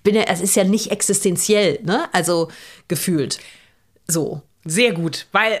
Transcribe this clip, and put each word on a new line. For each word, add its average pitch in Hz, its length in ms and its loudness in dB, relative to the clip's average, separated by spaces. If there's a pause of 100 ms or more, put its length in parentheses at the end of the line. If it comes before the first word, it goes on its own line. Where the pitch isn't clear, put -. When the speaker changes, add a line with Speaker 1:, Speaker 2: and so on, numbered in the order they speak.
Speaker 1:
bin 208 120 4
ja, 220 80 4
es 165 180 -2
ist 190 160 0
ja 190 80 4
nicht 208 260 0
existenziell, 202 920 0
ne? 208 280 0
Also 170 380 0 (400)
gefühlt. 147 500 -2 (640)
So. 156 360 -4 (240)
Speaker 2:
Sehr 202 280 2
gut, 165 400 -6
weil, 220 280 0